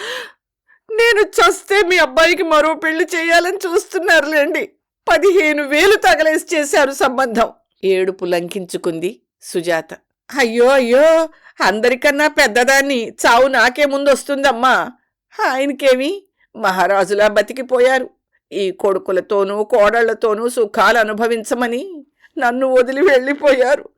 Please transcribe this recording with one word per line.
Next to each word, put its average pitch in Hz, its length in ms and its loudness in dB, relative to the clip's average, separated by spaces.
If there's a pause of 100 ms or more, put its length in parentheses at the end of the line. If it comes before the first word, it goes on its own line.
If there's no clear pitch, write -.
(920)
నేను 440 300 2
చస్తే 392 640 0
మీ 349 140 0
అబ్బాయికి 320 460 2
మరో 311 300 2
పెళ్లి 320 320 -4
చేయాలని 339 520 -2
చూస్తున్నారులేండి. 330 1120 -2 (380)
పదిహేను 311 540 2
వేలు 311 320 2
తగలేసి 311 600 0
చేశారు 294 360 0
సంబంధం." 247 580 -2 (340)
ఏడుపు 190 420 -2
లంకించుకుంది 175 960 -6 (200)
సుజాత. 165 520 -6 (440)
"అయ్యో, 240 300 2
అయ్యో, 277 640 4 (320)
అందరికన్నా 254 680 0
పెద్దదాన్ని, 269 840 0
చావు 254 380 2
నాకే 254 380 0
ముందొస్తుందమ్మా. 269 1040 0 (560)
ఆయనకేమి, 277 760 0 (320)
మహారాజులా 196 720 0
బతికిపోయారు. 254 840 0 (420)
ఈ 190 200 -4
కొడుకులతోనూ 196 920 -2
కోడళ్లతోనూ 226 840 0
సుఖాలు 226 480 0
అనుభవించమని 233 1080 -4 (320)
నన్ను 254 300 -2
వదిలి 262 340 2
వెళ్ళిపోయారు." 277 960 2